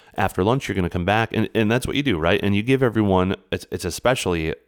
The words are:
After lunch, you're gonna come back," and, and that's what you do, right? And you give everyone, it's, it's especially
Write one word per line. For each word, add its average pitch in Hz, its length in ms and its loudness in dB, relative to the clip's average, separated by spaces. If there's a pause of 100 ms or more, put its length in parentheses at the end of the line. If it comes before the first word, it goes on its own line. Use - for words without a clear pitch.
(160)
After 92 280 0
lunch, 123 240 0
you're 101 80 -4
gonna 90 140 0
come 87 160 -4
back," 107 280 2
and, 107 200 0
and 107 180 2
that's 120 140 0
what - 100 -4
you 143 80 0
do, 117 140 0
right? 82 240 2
And 101 140 0
you 104 80 0
give 131 180 0
everyone, 101 540 2 (160)
it's, - 200 -4
it's 95 140 -6
especially 87 720 -2 (120)